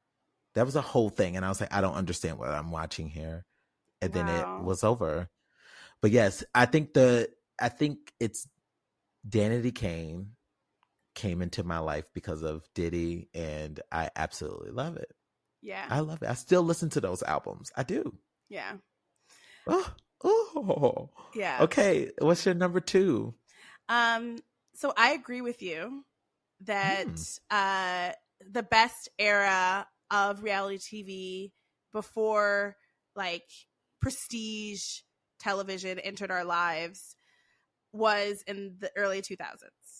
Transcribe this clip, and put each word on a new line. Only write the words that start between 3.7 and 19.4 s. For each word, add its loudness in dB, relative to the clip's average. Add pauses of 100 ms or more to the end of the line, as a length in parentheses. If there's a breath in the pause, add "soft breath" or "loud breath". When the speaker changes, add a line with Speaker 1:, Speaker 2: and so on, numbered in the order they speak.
Speaker 1:
And -2
then 0
Speaker 2:
Wow. -2
Speaker 1:
it -8
was -2
over. 0 (720 loud breath)
But 6
yes, 4 (100)
I 8
think 2
the, 6 (300)
I 2
think -4
it's -4 (800)
Danity 2
Kane -6 (840)
came -2
into -4
my -4
life -4
because -6
of -6
Diddy, -2
and -8 (120)
I -2
absolutely -8
love -6
it. -12 (520)
Speaker 2:
Yeah. -10
Speaker 1:
I 0
love -6
it. -4
I -4
still 2
listen 0
to -2
those -2
albums. -6
I -2
do. -6 (340)
Speaker 2:
Yeah. -10 (920 soft breath)